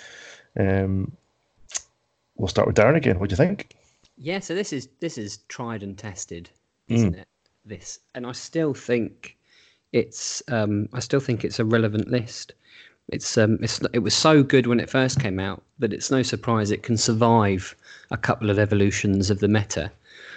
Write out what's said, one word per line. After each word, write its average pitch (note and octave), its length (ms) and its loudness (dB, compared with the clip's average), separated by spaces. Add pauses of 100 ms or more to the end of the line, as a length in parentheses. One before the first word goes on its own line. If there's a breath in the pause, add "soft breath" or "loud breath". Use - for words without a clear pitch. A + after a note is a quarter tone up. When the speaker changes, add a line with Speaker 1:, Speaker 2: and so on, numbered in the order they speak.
(580 loud breath)
Speaker 1:
Um, F#2+ 520 0 (1300)
we'll G2+ 120 -2
start - 200 2
with G#2+ 80 0
Darren A2+ 200 6
again. A#2+ 220 2
What G2 120 -2
do - 20 -4
you F#2 40 -2
think? F3+ 380 0 (420)
Speaker 2:
Yeah, E3+ 220 -8
so F3+ 160 -8
this G3+ 180 -6
is, C3 160 -8 (120)
this D#3+ 180 -8
is G#2 200 -10 (100)
tried A#2 340 -10
and G2 160 -12
tested, F2+ 500 -14 (400)
Speaker 1:
Mm. A#2 60 -2
Speaker 2:
isn't G#2+ 220 4
it? F#2+ 120 -20 (380)
This, - 320 -16 (160)
and B2 120 -8
I B2+ 60 -8
still D#3 400 -4
think - 640 -4 (560 soft breath)
it's, - 560 -4
um, G#2 460 0
I B2+ 60 -6
still C#3 200 0
think B2 240 -2
it's - 140 -6
a A#2 80 2
relevant A2 420 2
list. - 460 -6 (540 soft breath)
It's, - 280 -6
um, A2 240 4
it's, - 200 -4 (120)
it A#2+ 60 2
was A2 160 0
so D#3 280 6
good C3+ 260 4
when A#2+ 120 4
it - 80 -4
first C3 320 0
came F#2+ 180 -2
out F#2+ 240 -4 (180)
that A2+ 120 -2
it's - 180 -6
no C3 120 2
surprise A2 480 0
it - 120 -2
can A#2 140 -2
survive A2 760 2 (360 loud breath)
a B2+ 60 -6
couple - 320 -2
of G2+ 100 2
evolutions G2 720 2
of G2+ 120 0
the G#2 80 2
meta. G#2 440 0 (440 loud breath)